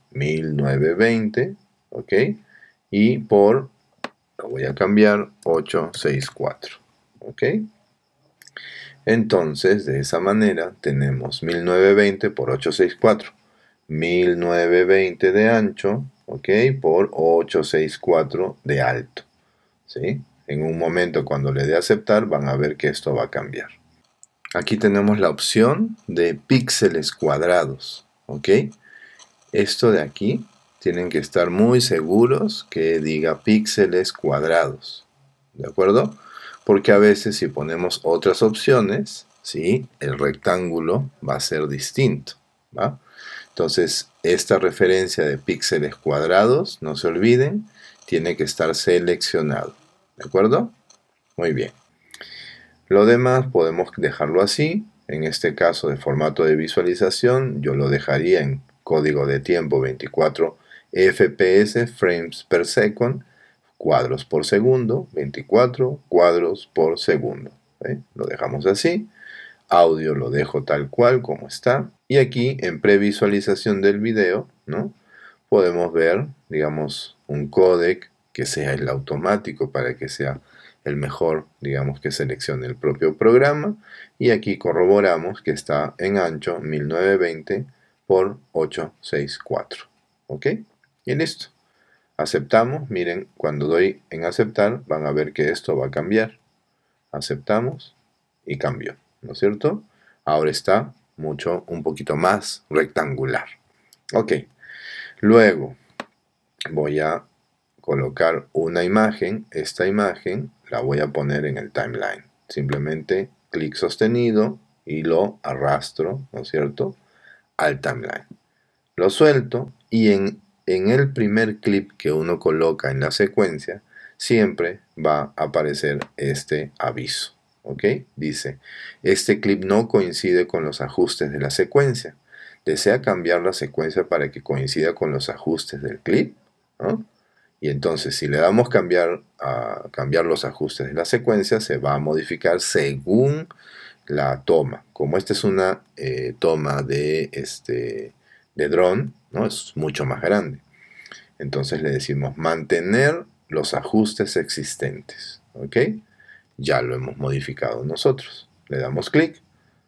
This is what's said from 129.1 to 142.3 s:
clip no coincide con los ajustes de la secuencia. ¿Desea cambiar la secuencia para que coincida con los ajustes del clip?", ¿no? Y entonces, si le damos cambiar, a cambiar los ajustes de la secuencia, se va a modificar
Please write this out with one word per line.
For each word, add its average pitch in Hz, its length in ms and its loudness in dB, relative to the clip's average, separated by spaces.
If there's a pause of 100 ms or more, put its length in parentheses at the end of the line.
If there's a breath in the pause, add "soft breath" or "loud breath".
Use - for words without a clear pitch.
clip 98 240 0
no 107 240 2
coincide 90 580 0
con 82 160 -4
los 73 180 -6
ajustes 71 520 -2
de 73 80 -6
la 69 100 -4
secuencia. 123 640 0 (500 loud breath)
¿Desea 78 380 0
cambiar 87 380 2
la 90 140 0
secuencia 80 500 -4
para 73 260 -2
que 71 120 -16
coincida 78 520 -2
con 78 160 -4
los 69 180 -6
ajustes 78 540 -6
del - 160 -8
clip?", - 380 0 (420)
¿no? 220 260 -4 (560)
Y 73 100 -2
entonces, 71 440 -4
si 76 140 -6
le 71 100 -2
damos 104 300 4
cambiar, 90 540 0 (180)
a 60 500 -8
cambiar 73 360 -2
los 76 180 -2
ajustes 69 420 -8
de 69 80 -10
la 82 100 -2
secuencia, 113 560 0
se - 180 -4
va 71 160 -2
a 71 40 -2
modificar 78 640 -2